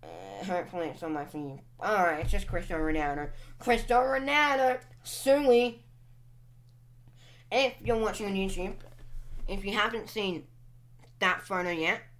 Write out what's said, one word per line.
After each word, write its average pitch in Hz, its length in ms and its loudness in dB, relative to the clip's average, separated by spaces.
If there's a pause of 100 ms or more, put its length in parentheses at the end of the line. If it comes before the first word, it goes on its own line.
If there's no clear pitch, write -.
Uh, 92 440 -12
hopefully 175 420 -4
it's 127 160 -10
on 160 100 -6
my 147 120 -4
feed. 143 340 -10 (220)
Alright, 180 400 2
it's 165 100 0
just 202 160 2
Cristiano 170 360 -2
Ronaldo. 147 460 0 (300)
Cristiano 240 480 4
Ronaldo, 269 720 4 (240)
Sui. 247 800 4 (1700)
If 254 320 2
you're 226 140 0
watching 220 280 0
on 202 80 -2
YouTube, 190 420 -2 (720)
if 196 160 -4
you 196 100 -4
haven't 214 360 -2
seen 185 360 -2 (760)
that 180 220 2
photo 180 280 -4
yet 175 320 0 (180)